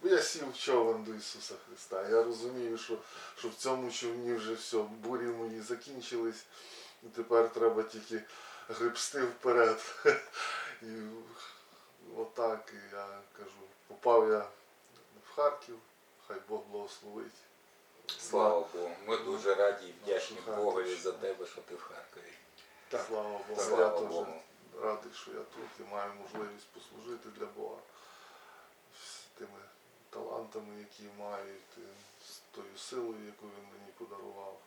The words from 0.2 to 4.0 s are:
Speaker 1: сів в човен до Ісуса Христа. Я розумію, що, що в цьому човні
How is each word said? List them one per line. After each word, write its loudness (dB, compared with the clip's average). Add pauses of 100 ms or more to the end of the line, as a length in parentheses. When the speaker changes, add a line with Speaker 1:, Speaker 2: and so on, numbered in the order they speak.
Speaker 1:
сів -2
в -10
човен 4
до -6
Ісуса -10 (140)
Христа. -6
Я 8
розумію, -2
що, -4 (400)
що -6
в -8
цьому -2
човні -2